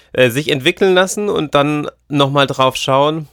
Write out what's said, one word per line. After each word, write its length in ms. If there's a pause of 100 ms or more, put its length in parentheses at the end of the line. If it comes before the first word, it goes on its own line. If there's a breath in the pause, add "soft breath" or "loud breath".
(120)
äh, 200
sich 180
entwickeln 460
lassen 340
und 260
dann 320 (220)
nochmal 380
drauf 280
schauen, 580